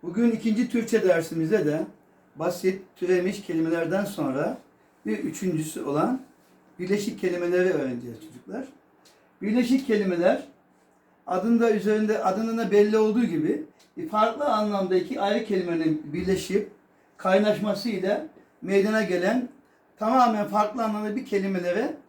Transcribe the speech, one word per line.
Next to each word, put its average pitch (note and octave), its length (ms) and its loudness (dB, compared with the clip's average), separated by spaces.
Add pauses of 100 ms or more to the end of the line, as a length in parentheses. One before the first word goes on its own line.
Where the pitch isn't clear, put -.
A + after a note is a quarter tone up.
Bugün G3+ 280 2
ikinci A3 380 0
Türkçe A3 400 0
dersimizde E3 580 2
de D3+ 200 0 (500)
basit F3+ 460 -2 (140)
türemiş F3+ 460 0
kelimelerden E3+ 600 -2
sonra D3 540 -4 (480)
bir G#3+ 120 -2
üçüncüsü D#3+ 640 -4
olan D#3 380 0 (580)
birleşik F#3+ 420 -2
kelimeleri F3+ 500 2
öğreneceğiz B2 500 -4
çocuklar. G3+ 440 -14 (760)
Birleşik A#3+ 440 2
kelimeler F#3+ 560 2 (840)
adında A3+ 460 2
üzerinde, G#3+ 520 0
adının A3+ 340 0
da G#3+ 120 -2
belli G#3 280 6
olduğu A3 260 4
gibi E3 380 0 (480)
farklı A3+ 340 0
anlamda G3+ 520 0
iki F#3 240 -2
ayrı G#3 240 0
kelimenin E3+ 580 0 (100)
birleşip F3+ 580 -4 (460)
kaynaşmasıyla G3+ 1080 0 (360)
meydana G3 400 2
gelen F#3+ 460 0 (500)
tamamen A3+ 500 2
farklı G#3+ 360 0
anlamda G#3+ 320 -4
bir B3+ 100 -6
kelimelere F#3+ 680 -2 (140)